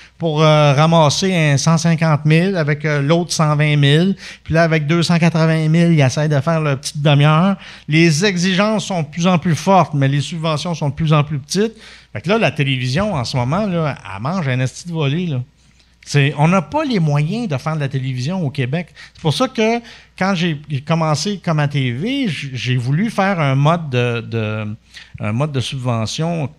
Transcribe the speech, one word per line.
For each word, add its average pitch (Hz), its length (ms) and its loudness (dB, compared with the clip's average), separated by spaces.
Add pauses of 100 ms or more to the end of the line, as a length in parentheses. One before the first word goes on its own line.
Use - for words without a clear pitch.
(180)
pour, 160 240 0
euh, 151 300 6
ramasser 160 640 4
un 151 200 2
cent 165 220 2
cinquante 156 460 2
mille 170 320 2
avec, 147 280 -2
euh, 147 180 0
l'autre 165 300 0
cent 151 220 0
vingt 147 220 2
mille. 156 400 4 (260)
Puis 151 120 -4
là, 165 100 4
avec 160 220 0
deux 170 160 2
cent 170 160 2
quatre-vingt 160 500 2
mille, 170 240 4
ils 156 80 4
essayent 147 300 2
de 147 100 2
faire 165 200 0
leur 143 200 -2
petite - 220 -8
demi-heure. 156 540 4 (300)
Les 160 380 2
exigences 190 600 0
sont 180 160 -4
de 143 60 -8
plus 170 180 -4
en 185 120 4
plus 170 160 0
fortes, 185 400 2
mais 139 140 2
les 143 140 0
subventions 160 520 -6
sont 147 140 -4
de 131 60 -4
plus 160 180 0
en 151 100 6
plus 151 160 -4
petites. 214 360 -2 (380)
Fait 123 100 -10
que 151 80 -6
là, 220 80 2
la 190 120 2
télévision, 139 640 -2
en 127 100 -4
ce 135 120 -6
moment, 143 300 -2
là, 160 300 -2 (200)
elle 98 60 -10
mange 156 260 -4
un 127 120 -2
esti 131 280 -6
de 175 60 -10
volée, 156 320 -2
là. 135 140 -4 (640)
C'est, 143 360 0
on 151 100 6
n'a 185 140 2
pas 302 200 -2
les 254 160 0
moyens 160 480 0
de 147 120 -4
faire 156 180 -6
de 151 40 -6
la 139 80 -4
télévision 131 540 -6
au 147 60 -2
Québec. 135 400 -4 (240)
C'est - 80 -20
pour 160 140 0
ça 254 140 0
que 233 320 -2 (380)
quand 190 160 0
j'ai 165 240 -2 (260)
commencé 165 600 -2
comme 156 160 0
à 147 80 0
T 135 240 -2
V, 247 340 -4
j-, 139 280 -6
j'ai 123 240 -2
voulu 147 320 -2
faire 196 280 -2
un 139 160 2
mode 151 360 0
de, 120 320 -2
de, 107 520 -6 (460)
un 104 120 -4
mode 143 200 -2
de 135 80 -2
subvention 127 880 -4 (100)